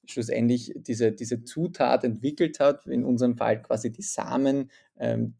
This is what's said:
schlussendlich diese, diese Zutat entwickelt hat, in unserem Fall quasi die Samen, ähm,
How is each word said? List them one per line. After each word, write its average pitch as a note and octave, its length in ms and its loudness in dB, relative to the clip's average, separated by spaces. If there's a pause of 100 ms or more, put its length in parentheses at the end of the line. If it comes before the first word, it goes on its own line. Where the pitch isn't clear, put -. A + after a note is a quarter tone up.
schlussendlich A#2+ 680 0
diese, A2+ 360 0
diese A#2 320 -6
Zutat D3 600 0
entwickelt C3+ 560 0
hat, C#3+ 260 2
in B2 200 0
unserem B2 320 2
Fall A2+ 240 2
quasi A#2+ 280 -2
die A#2 120 -12
Samen, - 680 0 (280)
ähm, A#2 420 -2